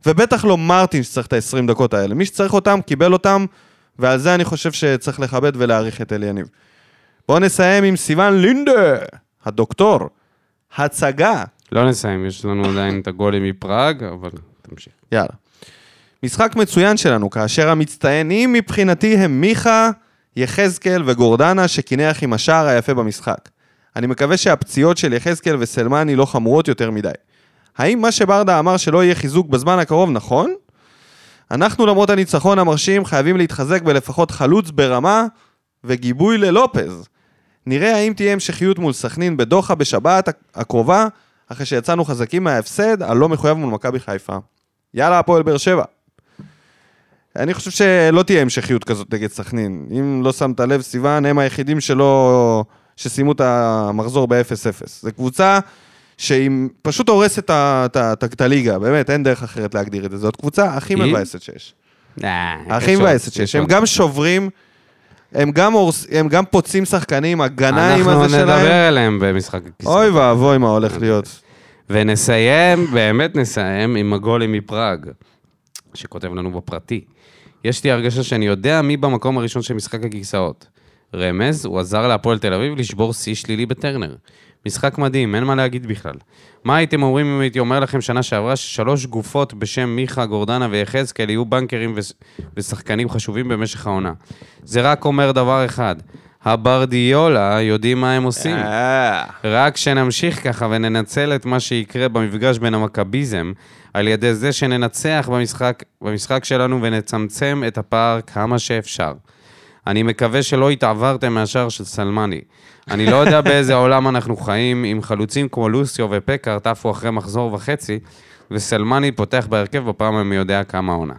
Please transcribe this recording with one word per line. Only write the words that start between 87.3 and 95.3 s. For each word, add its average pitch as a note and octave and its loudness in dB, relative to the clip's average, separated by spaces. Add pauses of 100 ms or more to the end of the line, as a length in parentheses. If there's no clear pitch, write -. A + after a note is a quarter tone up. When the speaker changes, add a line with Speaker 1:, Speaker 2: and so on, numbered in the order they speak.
Speaker 2:
הייתי B2+ -2
אומר B2+ 0
לכם C3+ -2
שנה B2 -2
שעברה A#2 -2
ששלוש C3 -4
גופות B2 -4
בשם A2+ -4
מיכה, B2 -4
גורדנה G#2+ -2
ויחזקאל G#2+ -4
יהיו A2+ -2
בנקרים A#2 -4
וש-, G#2 -8 (460)
ושחקנים G#2+ -4
חשובים A2+ -6
במשך A2 -4
העונה? F#2+ -4 (500)
זה A#2 -2
רק C#3+ 0
אומר C#3+ 2